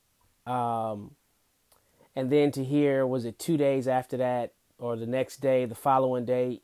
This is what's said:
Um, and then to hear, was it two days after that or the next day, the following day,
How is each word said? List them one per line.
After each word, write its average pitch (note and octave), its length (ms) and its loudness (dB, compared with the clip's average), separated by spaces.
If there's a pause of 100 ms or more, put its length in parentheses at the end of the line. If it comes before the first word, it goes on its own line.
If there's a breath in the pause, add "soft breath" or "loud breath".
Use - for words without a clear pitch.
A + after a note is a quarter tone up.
(460)
Um, A2+ 640 -4 (1040 soft breath)
and C3 140 -4
then D3 220 4
to C3+ 120 -4
hear, C#3 420 2
was B2+ 180 -2
it A2+ 140 -10
two E3+ 180 0
days C#3 300 2
after B2+ 300 0
that B2 360 -2 (260)
or A#2+ 180 -4
the A2+ 100 -8
next C3 340 -4
day, C3 240 2
the A2+ 100 -6
following C3 500 2
day, B2+ 400 -2